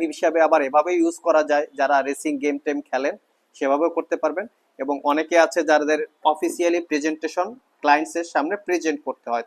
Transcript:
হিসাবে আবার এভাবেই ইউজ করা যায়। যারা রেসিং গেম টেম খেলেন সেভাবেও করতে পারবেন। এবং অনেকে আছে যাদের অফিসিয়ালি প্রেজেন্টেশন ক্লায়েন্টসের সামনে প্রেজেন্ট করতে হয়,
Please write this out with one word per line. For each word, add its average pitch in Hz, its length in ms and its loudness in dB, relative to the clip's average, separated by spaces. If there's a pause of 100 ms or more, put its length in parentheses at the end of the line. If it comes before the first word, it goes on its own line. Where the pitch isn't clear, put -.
(140)
হিসাবে 165 340 0
আবার 156 200 4
এভাবেই 151 340 2
ইউজ 165 140 0 (100)
করা 156 160 4 (100)
যায়। 147 140 2 (140)
যারা 139 160 2 (120)
রেসিং 147 260 -4 (100)
গেম 147 120 0 (100)
টেম 143 120 -2 (120)
খেলেন 139 240 -2 (440)
সেভাবেও 143 400 0
করতে 160 260 -4
পারবেন। 156 220 -2 (340)
এবং 139 160 -4 (160)
অনেকে 156 240 0 (100)
আছে 165 140 -2 (120)
যাদের 151 280 2 (320)
অফিসিয়ালি 170 480 0 (100)
প্রেজেন্টেশন 156 580 -4 (340)
ক্লায়েন্টসের 165 520 0
সামনে 160 220 -2 (100)
প্রেজেন্ট 160 420 -2
করতে - 240 -10
হয়, 117 160 -2